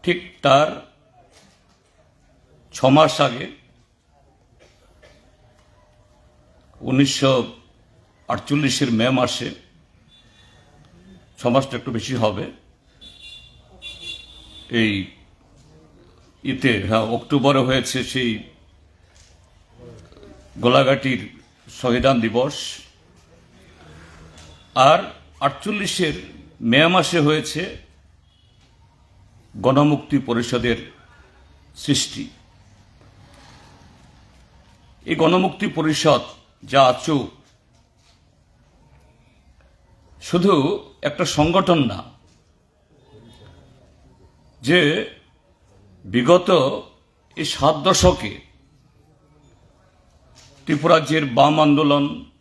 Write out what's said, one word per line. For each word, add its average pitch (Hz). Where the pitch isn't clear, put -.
ঠিক 175
তার 139
ছ -
মাস 151
আগে, 135
উনিশশো 135
আটচল্লিশের 139
মে 113
মাসে, 123
ছ -
মাসটা 131
একটু 131
বেশি 117
হবে, 107
এই 110
ইতে, 131
হ্যাঁ, 110
অক্টোবরে 135
হয়েছে 127
সেই 127
গোলাঘাটির 131
শহীদান 127
দিবস। 120
আর 156
আটচল্লিশের 180
মে 117
মাসে 175
হয়েছে 151
গণমুক্তি 139
পরিষদের 120
সৃষ্টি। -
এই 165
গণমুক্তি 175
পরিষদ 151
যা 135
আচু 127
শুধু 180
একটা -
সংগঠন 170
না, 98
যে 151
বিগত 123
এই 156
সাত 156
দশকে 175
ত্রিপুরাজ্যের 156
বাম 139
আন্দোলন 143